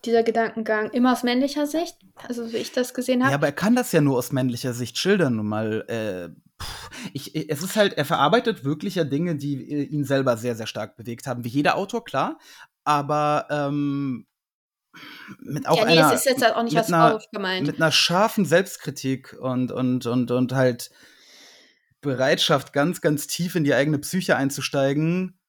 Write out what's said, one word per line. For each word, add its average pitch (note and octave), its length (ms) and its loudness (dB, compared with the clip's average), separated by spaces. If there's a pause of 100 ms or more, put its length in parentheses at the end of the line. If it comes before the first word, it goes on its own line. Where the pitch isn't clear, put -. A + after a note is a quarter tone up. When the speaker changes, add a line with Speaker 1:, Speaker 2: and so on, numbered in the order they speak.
Speaker 1:
dieser A#3 180 4
Gedankengang A3 680 0
immer B3+ 220 4
aus A#3+ 100 0
männlicher C4+ 440 0
Sicht, E4 300 -4 (300)
also A#3 200 -8
so A3+ 60 -10
wie A3+ 60 -6
ich - 140 -8
das B3 220 -2
gesehen B3+ 280 0
hab. B3+ 80 4
Speaker 2:
Ja, C#3 60 2
aber D3+ 100 2
er C#3+ 60 0
kann A3+ 240 2
das B3 160 0
ja E3 80 6
nur C#3 180 4
aus - 140 -4
männlicher B2+ 400 -2
Sicht A#2+ 260 -6
schildern, F3+ 380 2
nun G#2+ 100 -4
mal, G#2+ 420 -2
äh, G2+ 400 -6 (340)
pff, - 280 -14 (220)
ich, - 240 -10
ich, D#3 140 -8
es D3 120 -4
ist F#3 140 -6
halt, G3+ 180 4
er D3 100 0
verarbeitet E3 600 2
wirklich F#3+ 320 -4
ja E3 80 0
Dinge, D3 320 -2
die, C#3 340 -8
äh, C#3+ 140 -4
ihn D3 200 -4
selber C3 320 2
sehr, A2+ 200 -6
sehr A2 100 -10
stark - 300 -10
bewegt A#2 300 -12
haben, A#2+ 180 -8
wie C#3 40 -6
jeder D3 280 0
Autor, G#3+ 280 -6
klar, G3 340 -4 (460)
aber, D3 680 0
ähm, C#3+ 760 -4 (1120)
mit - 280 -8
auch B3+ 100 4
Speaker 1:
Ja, A3 60 4
nee, - 140 6
es - 0 -
Speaker 2:
einer, D3+ 140 6
Speaker 1:
ist - 140 0
jetzt C4 160 2
halt A3+ 140 2
auch A#3 60 0
nicht A#3 120 -2
Speaker 2:
mit A#3 40 4
Speaker 1:
als A3 140 0
Speaker 2:
einer, E3 180 6
Speaker 1:
Vorwurf A3 220 -6
gemeint. F#3 340 -2
Speaker 2:
mit - 100 -2
einer D#3+ 160 2
scharfen G3 520 2
Selbstkritik C3+ 960 -2
und, B2+ 300 -2
und, B2+ 360 0
und, A#2+ 240 0
und B2 220 2
halt B2+ 380 0 (1120)
Bereitschaft, C3+ 720 2
ganz, - 280 0
ganz D3+ 280 0
tief F3 260 -4
in D#3+ 100 2
die C#3 100 4
eigene C#3+ 240 2
Psyche F3 380 0
einzusteigen C#3+ 1000 0 (100)